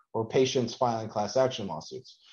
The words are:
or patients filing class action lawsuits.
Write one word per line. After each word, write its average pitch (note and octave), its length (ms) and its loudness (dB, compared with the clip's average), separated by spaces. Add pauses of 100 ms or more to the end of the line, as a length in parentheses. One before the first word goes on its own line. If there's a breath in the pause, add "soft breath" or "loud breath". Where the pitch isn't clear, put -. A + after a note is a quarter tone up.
(120)
or A2+ 140 -2
patients B2+ 480 2
filing A2+ 340 0
class G#2 280 -2
action B2+ 300 2
lawsuits. - 520 -10 (140 soft breath)